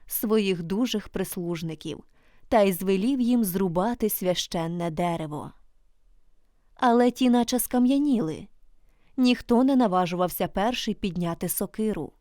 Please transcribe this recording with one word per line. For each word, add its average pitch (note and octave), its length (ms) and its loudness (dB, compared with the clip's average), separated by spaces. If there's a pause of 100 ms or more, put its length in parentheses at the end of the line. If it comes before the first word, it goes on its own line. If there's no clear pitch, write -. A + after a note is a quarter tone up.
своїх G3+ 560 0
дужих G3+ 460 -4
прислужників E3 960 -8 (440)
та A3+ 140 6
й G3 100 4
звелів G3 480 0
їм A#3+ 240 2
зрубати F#3+ 640 0
священне E3+ 800 -2
дерево. D#3 640 -4 (1200)
Але A#3+ 360 4
ті B3 200 2
наче A#3+ 280 2
скам'яніли. B3 880 0 (720)
Ніхто B3 480 2
не C4+ 120 4
наважувався F3+ 720 0
перший G#3+ 460 -2
підняти F3 540 -4
сокиру. G3 720 -4